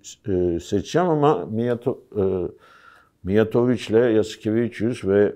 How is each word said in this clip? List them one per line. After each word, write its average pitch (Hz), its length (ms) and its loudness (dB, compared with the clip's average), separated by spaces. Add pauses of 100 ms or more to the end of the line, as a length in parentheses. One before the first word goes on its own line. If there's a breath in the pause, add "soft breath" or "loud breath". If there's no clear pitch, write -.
(280)
e, 90 320 0
seçeceğim 151 480 -2
ama 151 240 2 (220)
Mijato-, 120 440 -4 (480)
e, - 40 -8 (760 soft breath)
Mijatovic'le 110 880 2
Jasikevicius 110 880 -2
ve 101 320 4